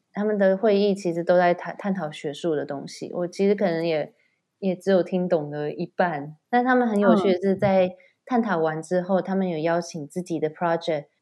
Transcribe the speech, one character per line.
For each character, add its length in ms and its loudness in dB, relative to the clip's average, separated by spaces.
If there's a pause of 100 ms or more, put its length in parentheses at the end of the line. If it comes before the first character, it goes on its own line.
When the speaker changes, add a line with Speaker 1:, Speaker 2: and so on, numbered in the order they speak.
(120)
Speaker 1:
他 140 -4
们 120 0
的 200 4
会 200 4
议 160 2
其 200 -2
实 100 -4
都 140 4
在 160 4
探， 240 -6
探 160 -4
讨 180 -6
学 220 -8
术 200 -2
的 120 -2
东 200 -8
西。 280 -12
我 140 -4
其 200 0
实 80 4
可 80 0
能 220 0
也， 280 -2 (460)
也 160 -2
只 160 -2
有 100 6
听 240 -2
懂 240 0
了 220 -6
一 140 -6
半， 500 -4 (140)
但 160 2
他 100 4
们 100 4
很 140 0
有 160 6
趣 160 2
的 100 0
是， 120 2
Speaker 2:
嗯。 60 -2
Speaker 1:
在 360 2 (300)
探 160 0
讨 160 -2
完 240 0
之 200 -2
后， 200 0
他 140 -4
们 120 0
有 100 -2
邀 220 0
请 300 -8
自 120 -6
己 160 -6
的 120 0
project 560 -2 (160)